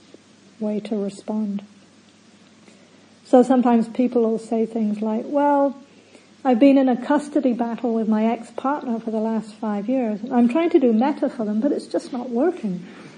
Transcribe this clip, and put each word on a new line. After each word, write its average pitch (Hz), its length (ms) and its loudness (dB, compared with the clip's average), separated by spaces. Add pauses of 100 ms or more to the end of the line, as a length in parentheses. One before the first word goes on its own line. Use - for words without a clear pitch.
(600)
way 214 200 -4
to 214 140 -6
respond. 202 720 -6 (1600)
So 247 180 6
sometimes 240 460 2
people 247 320 0
will 226 180 0
say 226 260 -2
things 214 360 -4
like, 220 260 -4
"Well, 285 480 2 (680)
I've 254 140 2
been 277 200 8
in 269 100 4
a 240 80 2
custody 285 560 0
battle 233 420 -2
with 226 140 -2
my 220 180 2
ex-partner 254 760 -4
for 226 120 -8
the 220 80 -2
last 220 360 -4
five 208 340 -6
years. 226 320 -2 (100)
I'm 240 160 4
trying 330 220 2
to 339 100 4
do 240 140 4
metta 269 360 2
for - 140 -6
them, 214 160 -2
but 285 120 0
it's - 140 -4
just - 280 -6
not 247 160 -8
working." 233 560 -2 (320)